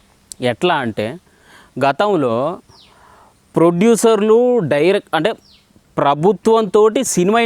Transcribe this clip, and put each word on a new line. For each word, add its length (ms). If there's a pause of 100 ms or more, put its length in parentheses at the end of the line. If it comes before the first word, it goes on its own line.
(520)
ఎట్లా 240 (100)
అంటే 220 (760)
గతంలో 500 (1200)
ప్రొడ్యూసర్లు 800 (380)
డైరెక్ట్, 420
అంటే 140 (680)
ప్రభుత్వంతోటి 1000 (140)
సినిమా 320